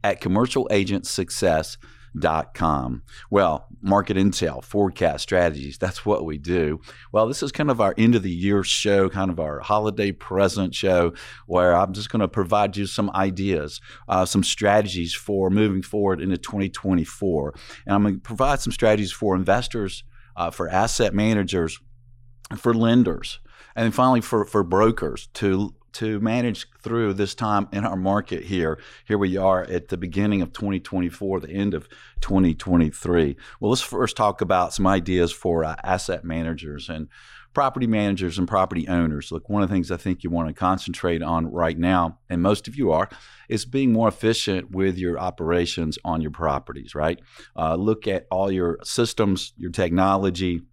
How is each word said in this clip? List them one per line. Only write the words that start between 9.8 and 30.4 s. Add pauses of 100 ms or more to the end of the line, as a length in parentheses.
present
show, (320)
where
I'm
just
gonna
provide
you
some
ideas, (260)
uh,
some
strategies
for
moving
forward
into
twenty
twenty-four. (320)
And
I'm
gonna
provide
some
strategies
for
investors, (320)
uh,
for
asset
managers, (760)
for
lenders, (360)
and
then
finally
for,
for
brokers
to, (180)
to
manage (160)
through
this
time
in
our
market
here. (260)
Here
we
are
at
the
beginning